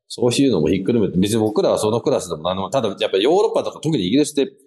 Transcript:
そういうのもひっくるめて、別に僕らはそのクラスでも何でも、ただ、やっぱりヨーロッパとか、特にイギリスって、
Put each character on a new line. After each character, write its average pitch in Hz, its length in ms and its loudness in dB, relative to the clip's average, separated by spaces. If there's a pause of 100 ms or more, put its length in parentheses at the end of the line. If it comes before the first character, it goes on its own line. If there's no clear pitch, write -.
そ - 200 -2
う 123 40 4
い 139 160 2
う 127 40 2
の 87 100 2
も - 80 2
ひ 95 120 0
っ - 20 -8
く 117 100 0
る 117 60 2
め 98 100 2
て、 82 80 -2
別 101 160 2
に 113 60 2
僕 107 240 0
ら 139 80 2
は 92 80 2
そ 107 100 0
の 113 100 0
ク 143 120 -2
ラ 107 100 0
ス 87 80 -12
で 82 60 -6
も 76 80 -12
何 92 140 -2
で 95 40 -4
も、 95 80 -6
た 135 100 -2
だ、 113 100 -2 (100)
や 107 80 -2
っ - 20 -4
ぱ 98 80 0
り 98 60 2
ヨ 135 80 2
ー - 20 4
ロ 208 160 2
ッ - 60 -6
パ 135 80 0
と - 80 -6
か、 - 100 -18
特 151 160 -2
に 95 100 -2
イ 92 40 -2
ギ 131 60 2
リ 147 100 4
ス - 60 -10
っ - 20 -20
て、 135 160 0 (160)